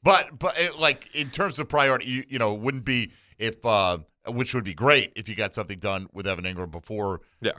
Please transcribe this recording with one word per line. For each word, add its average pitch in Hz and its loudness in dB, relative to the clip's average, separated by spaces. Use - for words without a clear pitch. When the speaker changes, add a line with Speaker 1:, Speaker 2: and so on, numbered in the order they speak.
Speaker 1:
But, 147 4
but 160 -4
it, 170 0
like, 151 2
in 147 -4
terms 165 -2
of 147 -4
priority, 135 2
you, 127 -4
you 131 -6
know, 107 2
wouldn't 120 -4
be 123 -2
if, 110 -4
uh, 98 4
which 120 -2
would 117 0
be 95 -6
great 117 4
if 104 -12
you 104 -8
got 101 -2
something 101 -8
done 95 -4
with 95 -8
Evan 90 -2
Ingram 90 -6
before 98 -4
Speaker 2:
Yeah. 110 0